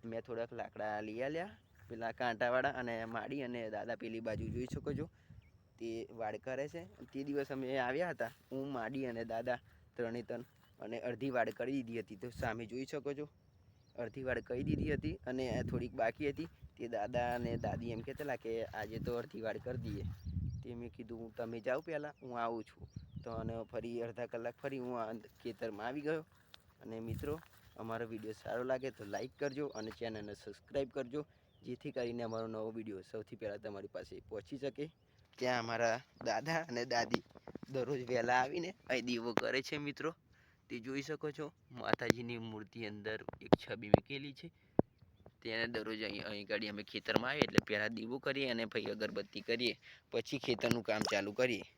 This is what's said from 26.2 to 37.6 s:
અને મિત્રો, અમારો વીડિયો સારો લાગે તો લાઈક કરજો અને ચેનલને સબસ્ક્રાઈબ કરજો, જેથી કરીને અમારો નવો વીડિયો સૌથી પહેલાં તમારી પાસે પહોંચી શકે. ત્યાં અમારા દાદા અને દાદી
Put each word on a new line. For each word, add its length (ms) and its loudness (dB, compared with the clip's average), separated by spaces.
અને 200 -6
મિત્રો, 400 -2
અમારો 300 -2
વીડિયો 260 -6
સારો 320 -2
લાગે 260 0
તો 140 -12
લાઈક 340 -2
કરજો 280 0
અને 240 -4
ચેનલને 440 -4
સબસ્ક્રાઈબ 560 -4
કરજો, 360 -2
જેથી 280 -6
કરીને 320 0
અમારો 240 0
નવો 240 -2
વીડિયો 320 -6
સૌથી 340 -8
પહેલાં 220 -2
તમારી 300 -6
પાસે 320 -8
પહોંચી 380 -6
શકે. 320 -2
ત્યાં 200 6
અમારા 420 6
દાદા 400 4
અને 200 0
દાદી 380 2